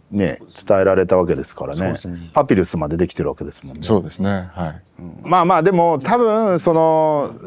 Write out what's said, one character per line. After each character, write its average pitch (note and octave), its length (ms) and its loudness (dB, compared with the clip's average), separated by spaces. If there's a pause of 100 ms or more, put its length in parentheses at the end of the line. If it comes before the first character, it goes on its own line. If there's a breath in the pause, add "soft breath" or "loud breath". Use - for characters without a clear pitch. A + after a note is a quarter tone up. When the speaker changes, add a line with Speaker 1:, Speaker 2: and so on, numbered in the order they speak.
(120)
Speaker 1:
ね、 F#2 280 -2 (260)
伝 G2 140 4
え F#2+ 60 4
ら F#2+ 100 4
れ F#2 100 4
た F#2 120 2
わ F2+ 100 2
け E2 80 0
で C#2 80 -6
す - 100 -12
か C#2 140 -10
ら C#2+ 60 -8
ね。 D#2+ 60 -6
Speaker 2:
そ F#2+ 60 -2
う - 40 0
で D#2+ 80 -4
す - 100 -12
ね。 E2+ 260 -14
Speaker 1:
パ - 120 2
ピ C3+ 100 2
ル F#2 80 4
ス - 140 -4
ま D#2 100 -2
で D2+ 80 -4
で E3+ 120 2
き - 60 -8
て - 80 -6
る D2 80 -2
わ - 60 -6
け - 80 -12
で C#2+ 80 -12
す - 140 -16
も C2+ 80 -16
ん - 20 -16
ね。 D2+ 80 -14
Speaker 3:
そ G#2 160 2
う - 20 -6
で D#2+ 100 -8
す - 80 -14
ね。 F#2+ 340 -2
は F2+ 160 -6
い。 E2 120 -16 (180)
Speaker 1:
う - 20 -16 (260)
ん。 - 20 -4
ま F3 120 4
あ E3 40 4
ま F3+ 120 4
あ、 D#3 60 2
で F#3+ 100 4
も、 E3+ 280 2
多 G3+ 160 0
分、 A3 400 2
そ E3+ 160 2
の、 D#3 600 2 (140)